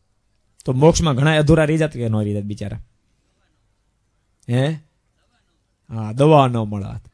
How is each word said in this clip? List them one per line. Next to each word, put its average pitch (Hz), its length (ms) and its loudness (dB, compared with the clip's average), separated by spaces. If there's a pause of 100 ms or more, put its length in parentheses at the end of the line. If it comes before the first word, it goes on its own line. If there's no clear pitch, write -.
(640)
તો 135 80 -2
મોક્ષમાં 151 420 2
ઘણા 156 220 2
અધૂરા 156 260 4
રહી 156 140 0
જાત 156 140 -2
કે 120 180 -6
ન 110 60 -2
રહી 104 180 -2
જાત 104 100 -6
બિચારા? 104 400 -10 (1700)
હે? 127 180 0 (1200)
હા, 110 220 -8
દવા 139 360 4
ન 120 100 -4
મળત. 104 440 -8 (120)